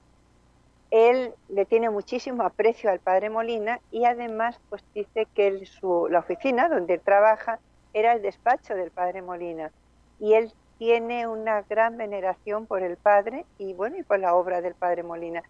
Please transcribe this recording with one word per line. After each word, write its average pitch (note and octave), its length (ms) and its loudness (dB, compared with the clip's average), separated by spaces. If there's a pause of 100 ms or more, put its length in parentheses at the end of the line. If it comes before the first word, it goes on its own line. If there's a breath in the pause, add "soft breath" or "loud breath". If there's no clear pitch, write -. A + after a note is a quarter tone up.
(920)
él A#3 440 4 (140)
le G3 180 0
tiene A3+ 240 2
muchísimo A#3 520 -4
aprecio G#3+ 480 0
al F#3 100 0
padre F#3+ 280 2
Molina A3+ 520 -4 (100)
y A#3 160 0
además, A#3+ 520 -2 (120)
pues, G3+ 120 -12 (120)
dice G#3+ 400 -4
que G3+ 140 4
él, G3 180 -6
su, F3 440 -2
la E3+ 100 4
oficina B3 480 0
donde F#3 260 0
él D#3+ 60 -2
trabaja G#3+ 580 2 (340)
era A3+ 220 2
el A3 80 -4
despacho A#3 520 -2
del F3+ 160 -6
padre F3+ 300 -4
Molina. E3+ 500 -10 (480)
Y G#3+ 140 2
él A3+ 200 4 (260)
tiene A#3 480 0
una A3 360 -2
gran A3+ 340 0
veneración G#3 680 -6
por G3 160 -4
el F3 160 -6
padre G#3+ 480 2 (120)
y, F#3+ 140 -10
bueno, G#3+ 240 -6
y F4+ 60 -10
por G3 180 0
la F3+ 140 2
obra F3+ 260 0
del F3 140 -6
padre F3 280 -2
Molina, E3+ 480 -8